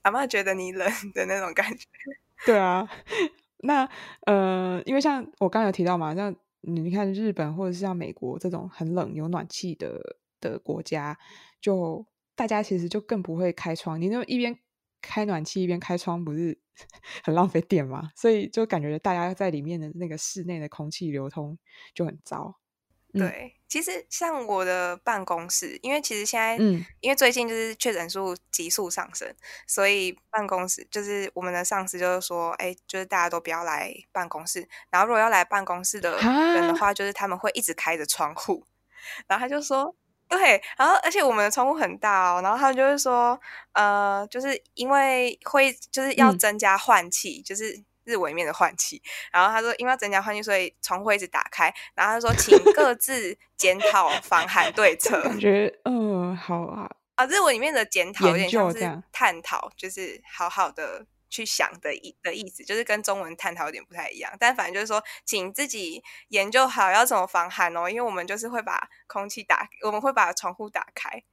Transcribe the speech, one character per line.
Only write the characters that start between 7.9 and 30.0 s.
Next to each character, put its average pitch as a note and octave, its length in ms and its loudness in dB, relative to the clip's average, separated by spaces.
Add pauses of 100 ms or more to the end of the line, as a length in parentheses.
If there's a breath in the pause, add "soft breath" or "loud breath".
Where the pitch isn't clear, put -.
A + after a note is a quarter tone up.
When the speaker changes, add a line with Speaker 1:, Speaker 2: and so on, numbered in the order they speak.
Speaker 2:
美 - 180 -8
国 B2+ 240 -8
这 F3+ 120 -6
种 F3 200 -8
很 E3 240 -6
冷 F3+ 200 -4
有 D#3 160 -6
暖 E3+ 200 -4
气 F3 240 -8
的， - 440 -10 (220)
的 - 200 -6
国 D#3+ 240 -6
家， D3 340 -6 (420 loud breath)
就 F3+ 460 -2 (300)
大 A#3 100 -2
家 G#3+ 160 0
其 G3+ 160 -2
实 E3+ 100 -2
就 G#3 140 -4
更 G#3 220 -2
不 E3 120 -6
会 F3+ 160 0
开 E3 240 -6
窗。 D#3+ 240 -8
你 F#3 120 0
就 B3 140 -2
一 B3+ 120 -2
边 A#3+ 180 -2 (460)
开 - 240 -4
暖 E3+ 180 -2
气 F#3+ 200 -4
一 F3+ 40 0
边 F3 120 -2
开 F3 180 -4
窗， F3 260 -4
不 D3+ 120 -6
是 E3 240 -4 (160)
<laughs> - 480 -20
很 D#3 100 0
浪 F3+ 160 4
费 E3 120 0
电 D3+ 260 0
吗？ D3 280 -10
所 A3+ 140 2
以 G#3 180 2
就 A3+ 180 0
感 G3 140 -2
觉 D3+ 200 -4
大 F#3+ 140 0
家 F3 200 -2
在 F#3 160 -2
里 D3 120 -4
面 E3 180 -6
的 D3+ 160 -8
那 F3 120 -6
个 D#3 100 -8
室 - 260 -8
内 E3+ 160 -6
的 D3 100 -8
空 D#3 220 -10
气 E3 180 -6
流 C#3 200 -6
通 D3+ 280 -8 (380 loud breath)
就 E3+ 100 -2
很 D#3 180 -10
糟。 - 360 -10 (540)
嗯。 G3 60 -2
Speaker 1:
对， - 360 -4 (120)
其 D#4+ 140 -4
实 F#4 260 -6
像 D#4 380 -4
我 G3 180 0
的 F3+ 340 0
办 G3 280 -2
公 F3 240 -4
室， - 320 -4
因 B3+ 100 -4
为 D4 80 0
其 B3+ 160 -6
实 G#3 80 -4
现 A3+ 160 -2
在， A3+ 200 0
Speaker 2:
嗯。 F#3 260 2 (160)
Speaker 1:
因 B3 80 0
为 C#4 60 2
最 C4+ 160 6
近 A#3+ 160 -2
就 A3+ 80 -4
是 A3+ 200 -4
确 A#3+ 160 -2
诊 E3+ 160 -4
数 F#3 300 -4 (140)
急 E3+ 180 -6
速 F#3+ 180 -2
上 - 280 -6
升， - 180 -10 (320 loud breath)
所 G3 220 2
以 F#3+ 280 2 (140)